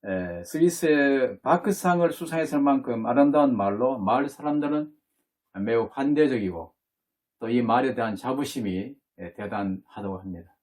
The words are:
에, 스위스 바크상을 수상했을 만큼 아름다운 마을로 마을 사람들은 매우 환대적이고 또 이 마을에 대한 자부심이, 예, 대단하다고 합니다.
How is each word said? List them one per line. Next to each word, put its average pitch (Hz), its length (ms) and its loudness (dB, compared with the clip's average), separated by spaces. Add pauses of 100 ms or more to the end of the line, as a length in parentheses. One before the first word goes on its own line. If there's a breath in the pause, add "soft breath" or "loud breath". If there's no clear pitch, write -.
에, 90 380 -6
스위스 151 1000 2
바크상을 175 680 2
수상했을 160 480 -2
만큼 135 460 0
아름다운 139 500 4
마을로 107 440 0
마을 104 280 0
사람들은 151 640 -2 (720)
매우 113 280 0
환대적이고 131 840 0 (680)
또 113 100 -6
이 120 120 2
마을에 120 320 2
대한 110 220 -2
자부심이, 123 800 -6 (240)
예, 87 160 -12
대단하다고 101 840 -6
합니다. 90 460 -14